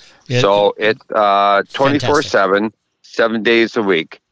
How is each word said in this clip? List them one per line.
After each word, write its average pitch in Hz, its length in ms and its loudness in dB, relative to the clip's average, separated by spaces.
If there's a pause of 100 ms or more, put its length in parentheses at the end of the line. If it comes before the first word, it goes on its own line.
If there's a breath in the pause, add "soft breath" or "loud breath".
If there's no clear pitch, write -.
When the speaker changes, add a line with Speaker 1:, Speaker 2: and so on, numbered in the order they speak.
(300 soft breath)
Speaker 1:
It, 123 100 -2
Speaker 2:
So 101 380 2
it's, 107 240 -2 (120)
uh, 101 440 2
Speaker 1:
Fantastic. 98 160 -4
Speaker 2:
twenty-four 139 500 0
seven, 101 500 0 (280)
seven 113 420 -4
days 117 320 2
a 117 80 -2
week 85 380 -4 (100)